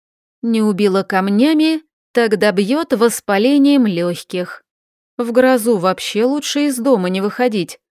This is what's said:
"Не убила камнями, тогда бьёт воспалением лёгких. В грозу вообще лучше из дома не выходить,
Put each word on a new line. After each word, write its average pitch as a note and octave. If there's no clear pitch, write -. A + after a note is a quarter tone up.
"Не A3+
убила G3
камнями, C#4+
тогда G#3
бьёт G#3+
воспалением A#3+
лёгких. F3
В A#3+
грозу A#3+
вообще F#3
лучше C#4+
из C4
дома A3+
не F#3+
выходить, G#3